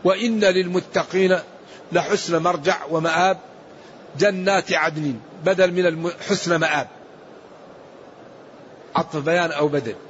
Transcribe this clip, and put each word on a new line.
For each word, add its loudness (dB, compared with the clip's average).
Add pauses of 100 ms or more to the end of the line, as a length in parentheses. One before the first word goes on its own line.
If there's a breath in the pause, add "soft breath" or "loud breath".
وإن 2
للمتقين 2 (540 loud breath)
لحسن 0
مرجع 0 (120)
ومآب، 2 (800 loud breath)
جنات 0
عدن 0 (300)
بدل 4
من 2
الم-، -2 (160)
حسن 0
مآب، 0 (2000)
عطف -4
بيان 0
أو 0
بدل. -2 (160)